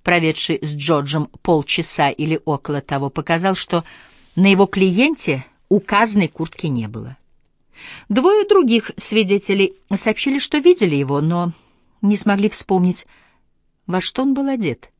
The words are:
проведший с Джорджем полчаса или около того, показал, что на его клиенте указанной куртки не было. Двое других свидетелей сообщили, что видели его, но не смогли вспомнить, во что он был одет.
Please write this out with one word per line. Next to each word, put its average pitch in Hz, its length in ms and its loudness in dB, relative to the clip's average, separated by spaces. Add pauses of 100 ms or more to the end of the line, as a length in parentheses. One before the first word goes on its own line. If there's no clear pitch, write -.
проведший 165 580 -2
с 151 160 -8
Джорджем 147 520 -2 (160)
полчаса 156 680 0
или 151 340 -4
около 143 380 -4
того, 139 300 -6
показал, 165 420 -2
что 170 300 -4 (520)
на 190 140 4
его 196 160 6
клиенте 190 800 0 (220)
указанной 208 640 2
куртки - 360 -8
не 120 220 -4
было. 113 280 -12 (920)
Двое 392 400 2
других 262 500 4
свидетелей 196 760 0 (180)
сообщили, 262 460 -2
что - 180 -2
видели 269 380 4
его, 143 260 0
но 175 300 0 (500)
не 208 160 2
смогли 202 320 0
вспомнить, 180 560 0 (800)
во 180 160 -2
что - 220 -4
он 269 100 2
был 277 140 -2
одет. 214 520 -4